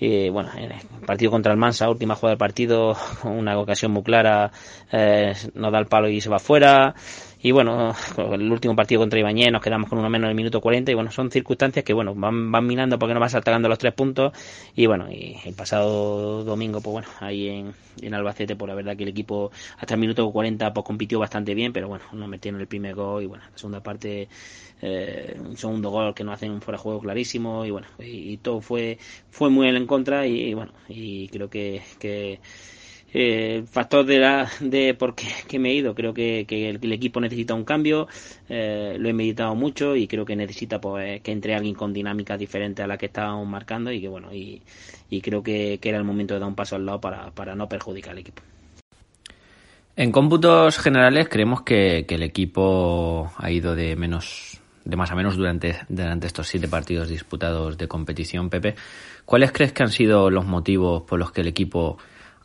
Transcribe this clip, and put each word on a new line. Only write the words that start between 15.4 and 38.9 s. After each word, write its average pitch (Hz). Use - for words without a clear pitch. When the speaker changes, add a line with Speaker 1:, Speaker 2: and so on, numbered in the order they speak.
Speaker 1:
el 92
pasado 104
domingo, 110
pues 104
bueno, 110
ahí 101
en, 101
en 107
Albacete, 104
pues 101
la 98
verdad 101
que 101
el 98
equipo 104
hasta -
el 110
minuto 113
cuarenta 110
pues 104
compitió 110
bastante 104
bien, 117
pero 95
bueno, 98
nos 104
metieron 98
el 98
primer 101
gol 101
y -
bueno, 98
la -
segunda 101
parte, 104
eh, -
un -
segundo 110
gol 104
que 104
nos 104
hacen 107
un 101
fuera 104
de -
juego 107
clarísimo 113
y 107
bueno, 98
y, 104
y 107
todo 113
fue, 117
fue 147
muy 135
en 127
contra 139
y, 120
y 113
bueno, 110
y 98
creo 101
que, 101
que, 101
eh, 113
el 113
factor 135
de 135
la, 131
de 135
por 123
qué, -
que 135
me 127
he 135
ido, 135
creo 117
que, 113
que 107
el, 104
el 113
equipo 120
necesita 117
un 113
cambio, 151
eh, 107